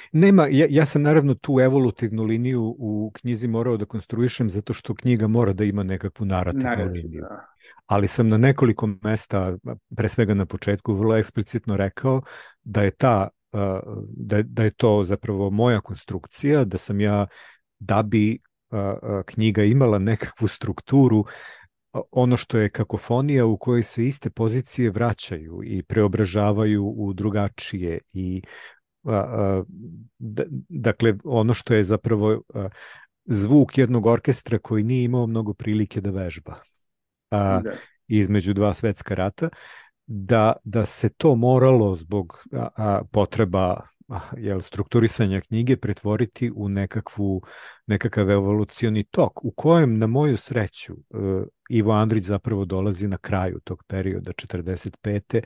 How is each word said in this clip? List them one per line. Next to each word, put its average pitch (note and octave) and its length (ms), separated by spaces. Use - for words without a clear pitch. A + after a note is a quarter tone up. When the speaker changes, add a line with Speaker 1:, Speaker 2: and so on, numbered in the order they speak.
Speaker 1:
nema, F3+ 380
ja, C#3+ 200
ja D3 160
sam D3 160
naravno D3 320
tu C3 260
evolutivnu B2 640
liniju A#2 560
u G#2+ 360
knjizi A#2+ 340
morao A#2 280
da G#2 80
konstruišem A#2 640
zato G2+ 220
što - 220
knjiga A#2 320
mora A2 260
da F#2+ 120
ima G2+ 180
nekakvu F#2+ 440
narativnu F#2 380
Speaker 2:
Narativ, G2 280
Speaker 1:
liniju. E2 280
Speaker 2:
da. - 260
Speaker 1:
Ali G2+ 200
sam A2+ 220
na A2 100
nekoliko A#2+ 500
mesta, G2 540
pre - 120
svega G#2 260
na G2 120
početku, G2+ 480
vrlo A2 220
eksplicitno A2 600
rekao C3 460
da G#2+ 200
je G2 80
ta A2 380
a, G2 260
da, G#2+ 260
da A#2 220
je G#2+ 60
to G#2 340
zapravo G2 460
moja A2 300
konstrukcija, - 840
da F#2+ 140
sam G2+ 220
ja, G#2 260
da G2 240
bi, A2 360
a, A2+ 80
a, G2+ 240
knjiga G#2+ 380
imala A2 340
nekakvu G#2+ 500
strukturu, A2+ 760
a, - 80
ono B2 260
što - 220
je G#2 120
kakofonija B2 760
u A2 100
kojoj A#2+ 260
se A#2 240
iste C#3 240
pozicije A2+ 600
vraćaju F#2 720
i F#2 180
preobražavaju G#2 1040
u G#2+ 260
drugačije G2 840
i, F#2 300
a, A#2 80
a, G2 500
d-, A2 280
dakle, A#2 460
ono A#2+ 300
što - 200
je G#2+ 100
zapravo, G#2+ 580
a, G2 140
zvuk A#2+ 540
jednog A#2+ 280
orkestra A#2 520
koji G#2+ 260
nije B2 200
imao A#2+ 220
mnogo A2+ 280
prilike G#2+ 460
da G2+ 100
vežba, F2+ 440
a, G2 340
Speaker 2:
Da. G#2+ 60
Speaker 1:
između G2+ 460
dva G2+ 200
svetska - 400
rata, F#2+ 340
da, A2 460
da A2 200
se - 240
to D3 260
moralo B2 640
zbog, E2+ 560
a, A#2+ 240
a, G#2 340
potreba, F#2+ 720
a, F#2 120
jel, G2+ 240
strukturisanja G#2 800
knjige B2 360
pretvoriti G#2+ 800
u G2+ 140
nekakvu, G2 720
nekakav G#2 440
evolucioni G#2 720
tok - 400
u A#2 60
kojem, D3 480
na A2 80
moju C3 300
sreću, - 560
e, - 240
Ivo A2 240
Andrić G#2+ 320
zapravo G2+ 400
dolazi F#2+ 440
na F#2+ 100
kraju F#2 460
tog - 220
perioda F#2 460
četrdeset F2+ 720
pete G#2 440